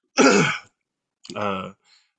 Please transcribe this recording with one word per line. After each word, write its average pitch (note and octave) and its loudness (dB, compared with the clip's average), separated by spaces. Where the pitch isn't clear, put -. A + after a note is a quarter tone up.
<clears throat> - 4
Uh, G2 -8